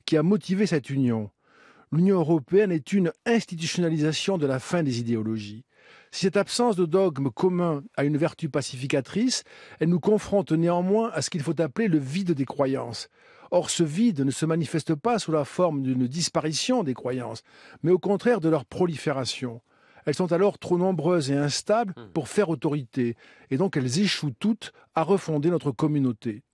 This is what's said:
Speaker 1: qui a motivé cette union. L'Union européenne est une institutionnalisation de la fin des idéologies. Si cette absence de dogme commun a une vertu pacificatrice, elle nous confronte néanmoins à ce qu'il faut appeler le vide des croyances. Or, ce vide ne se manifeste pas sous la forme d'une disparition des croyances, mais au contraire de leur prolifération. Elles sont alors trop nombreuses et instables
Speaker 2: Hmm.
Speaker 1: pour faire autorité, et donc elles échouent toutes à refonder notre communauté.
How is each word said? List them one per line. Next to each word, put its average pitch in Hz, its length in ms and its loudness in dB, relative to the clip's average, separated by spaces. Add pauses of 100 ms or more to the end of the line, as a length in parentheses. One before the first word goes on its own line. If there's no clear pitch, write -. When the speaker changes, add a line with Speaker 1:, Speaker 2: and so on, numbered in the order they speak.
Speaker 1:
qui 160 100 2
a 151 60 4
motivé 190 440 2
cette 160 220 -2
union. 120 420 -2 (600)
L'Union 180 280 4
européenne 170 500 2
est 160 220 -4
une 185 180 2 (160)
institutionnalisation 165 1120 0
de 147 80 2
la 131 140 0
fin 175 240 -2
des 123 160 0
idéologies. 110 640 -4 (480)
Si - 80 -10
cette 190 160 0
absence 214 400 0
de 180 100 2
dogme 156 440 0
commun 175 520 0 (140)
a 143 80 0
une 147 120 0
vertu 156 320 -2
pacificatrice, 139 920 -2 (380)
elle 160 80 2
nous 175 100 4
confronte 202 540 2
néanmoins 180 580 2
à 156 100 -4
ce - 100 -4
qu'il 170 120 -4
faut 156 180 -2
appeler 208 280 0
le 160 100 4
vide 156 320 -2
des 139 140 0
croyances. 127 640 -2 (420)
Or, 175 200 2
ce - 120 0
vide 165 380 2
ne 139 100 2
se 156 160 -2
manifeste 160 480 0
pas 226 240 0
sous 165 140 -4
la 151 120 2
forme 156 380 0
d'une 127 240 0
disparition 160 800 -2
des 131 100 -2
croyances, 120 480 -8 (400)
mais 156 80 2
au 180 80 6
contraire 202 400 2
de 160 100 0
leur 156 180 2
prolifération. 135 920 -4 (460)
Elles 151 80 0
sont 180 180 0
alors 180 280 2
trop 175 180 0
nombreuses 175 540 2
et 139 40 2
instables 185 600 0
Speaker 2:
Hmm. 110 180 -16
Speaker 1:
pour 143 140 -4
faire 196 220 2
autorité, 135 680 -2 (340)
et 135 60 0
donc 180 200 -2
elles 127 220 0
échouent 156 400 0
toutes 214 320 -2 (240)
à 160 80 2
refonder 160 480 0
notre 147 220 0
communauté. 127 800 -2